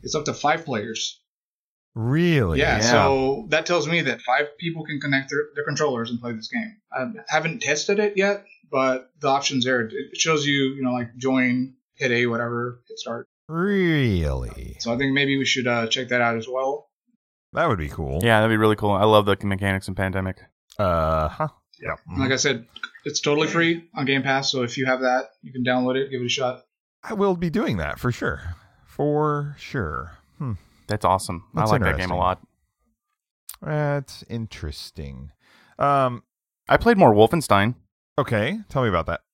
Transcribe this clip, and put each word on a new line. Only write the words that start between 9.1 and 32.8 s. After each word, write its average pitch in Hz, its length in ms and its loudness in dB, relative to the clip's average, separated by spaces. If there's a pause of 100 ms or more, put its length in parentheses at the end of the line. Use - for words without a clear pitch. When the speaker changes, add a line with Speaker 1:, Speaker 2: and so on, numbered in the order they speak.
Speaker 1:
the 147 80 0
option's 131 380 0
there. 127 160 2
It 110 100 -6 (240)
shows 151 300 0
you, 139 280 2
you 139 80 -12
know, 127 100 0
like, 120 260 -4
join, 127 560 0 (220)
hit 131 160 0
A, 120 160 2
whatever, 120 600 -4
hit - 100 -16
start. 120 300 -10 (200)
Speaker 2:
Really? 139 1300 0
Speaker 1:
So 117 140 -4
I - 20 -2
think 135 160 -2
maybe 139 240 2
we 135 80 -2
should, 127 220 0
uh, 117 220 0
check 123 200 -4
that 123 140 0
out 117 160 0
as 110 100 -8
well. 131 400 -4 (640)
Speaker 2:
That 165 160 0
would 139 100 0
be 76 100 -6
cool. 69 340 -6
Speaker 3:
Yeah, 113 180 6
that'd 113 120 4
be 110 40 4
really 107 200 4
cool. 104 160 0
I 98 120 4
love 107 220 8
the 101 160 4
mechanics 98 460 -2
in 95 60 -8
Pandemic. 95 460 -4 (380)
Speaker 2:
Uh-huh. 80 680 0 (340)
Yeah. 107 140 -6 (200)
Speaker 1:
Like 131 160 0
I 135 40 2
said, 120 300 -2 (380)
it's 147 160 -4
totally 151 280 2
free 165 460 0
on 143 120 -4
Game 135 160 2
Pass, 135 280 0
so 131 120 -2
if 120 160 -6
you 131 80 -2
have 127 140 0
that, 131 260 0 (160)
you 139 100 -18
can 127 100 -6
download 127 340 2
it, 135 140 -2
give 127 120 -6
it 123 40 -4
a - 40 -2
shot. 127 320 -4 (420)
Speaker 2:
I 233 100 -8
will 196 220 2
be 170 140 -2
doing 190 280 0
that 73 200 -4
for 123 140 -2
sure. 80 420 -6 (320)
For 147 720 -2
sure. 85 540 -6 (260)
Hmm. 127 140 -6 (340)
Speaker 3:
That's 104 180 -4
awesome. 92 480 0
Speaker 2:
That's 110 180 0
Speaker 3:
I 104 40 6
like 104 80 2
that 95 160 0
game 92 140 -2
a - 20 -2
Speaker 2:
interesting. 90 40 -2
Speaker 3:
lot. 90 220 0 (1200)